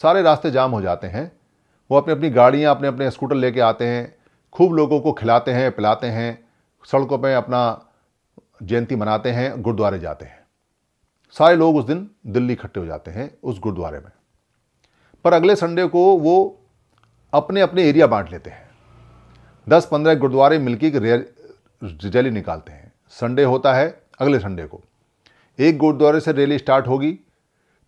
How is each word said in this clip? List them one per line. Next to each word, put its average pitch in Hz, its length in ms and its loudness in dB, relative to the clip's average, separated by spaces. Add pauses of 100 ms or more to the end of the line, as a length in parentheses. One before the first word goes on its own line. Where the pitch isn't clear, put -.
सारे 175 200 2
रास्ते 156 300 2
जाम 131 200 2
हो 110 100 -4
जाते 92 260 -4
हैं। 123 240 -10 (600)
वो 135 60 4
अपनी 143 160 2
अपनी 151 160 -2
गाड़ियाँ, 135 460 4
अपने 139 120 -6
अपने 131 240 -4
स्कूटर 139 240 -6
लेके 127 240 -2
आते 117 280 0
हैं, 120 280 -6 (380)
खूब 175 200 2
लोगों 151 260 0
को 147 140 -2
खिलाते 117 380 0
हैं, 123 200 0
पिलाते 110 360 -2
हैं, 117 400 -8 (440)
सड़कों 139 260 0
पे 135 160 -2
अपना 123 520 -2 (760)
जयंती 117 320 -4
मनाते 107 360 -2
हैं, 123 300 -6
गुरुद्वारे 101 380 -2
जाते 78 260 -12
हैं। - 160 -20 (880)
सारे 165 240 4
लोग 160 200 2
उस 131 100 0
दिन 175 260 -6 (160)
दिल्ली 123 260 -2
इकट्ठे - 260 -12
हो 87 60 -8
जाते 80 260 -14
हैं 110 320 -14
उस 113 160 -10
गुरुद्वारे 85 400 -8
में। - 120 -20 (1120)
पर 170 100 2
अगले 175 220 4
संडे 175 320 -2
को 180 300 4
वो 175 440 0 (720)
अपने 185 280 0
अपने 175 220 2
एरिया 147 240 6
बांट 101 240 -2
लेते 87 180 -18
हैं। - 200 -20 (1000)
दस 165 220 4
पन्द्रह 156 240 2
गुरुद्वारे 139 440 2
मिलके 123 280 -2
एक 143 80 -2
रैल-, 110 1120 -4
रैली 123 240 0
निकालते 82 420 -8
हैं। 76 220 -20 (160)
संडे 127 340 -2
होता 131 300 2
है, 143 280 -2 (180)
अगले 135 200 0
संडे 92 240 -8
को - 180 -18 (800)
एक 151 180 2
गुरुद्वारे 151 420 2
से 156 120 -4
रैली 143 260 0
स्टार्ट 131 300 0
होगी, 139 320 -4 (680)